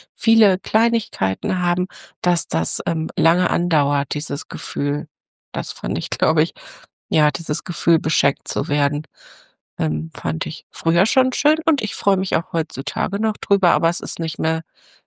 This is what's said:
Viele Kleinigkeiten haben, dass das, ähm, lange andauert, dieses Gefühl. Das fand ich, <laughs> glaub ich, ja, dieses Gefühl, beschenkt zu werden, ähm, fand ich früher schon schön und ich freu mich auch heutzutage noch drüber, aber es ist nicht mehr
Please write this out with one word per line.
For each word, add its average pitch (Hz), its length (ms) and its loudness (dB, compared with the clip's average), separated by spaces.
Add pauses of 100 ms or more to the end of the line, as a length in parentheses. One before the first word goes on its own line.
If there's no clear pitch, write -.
(140)
Viele 220 440 4
Kleinigkeiten 208 1040 -2
haben, 180 240 0 (360)
dass 175 260 2
das, - 380 -4
ähm, 160 300 -2
lange 170 340 2
andauert, 147 640 0
dieses 147 340 -6
Gefühl. 147 600 -4 (440)
Das - 200 -6
fand - 260 -6
ich, 165 120 -8
<laughs> - 100 -20
glaub 160 180 4
ich, 160 140 2 (580)
ja, 151 200 4
dieses - 340 -4
Gefühl, 170 360 2
beschenkt - 480 -2
zu 156 200 -4
werden, 147 360 0 (760)
ähm, 156 360 -2
fand 160 320 -4
ich - 240 -10
früher 170 360 2
schon 254 260 2
schön 311 340 2
und 302 160 2
ich - 120 -4
freu - 220 2
mich 185 200 0
auch - 160 -4
heutzutage 165 680 -2
noch 220 180 0
drüber, 190 320 2
aber 165 180 2
es 170 120 -2
ist - 180 -8
nicht 165 200 -4
mehr 160 240 0 (440)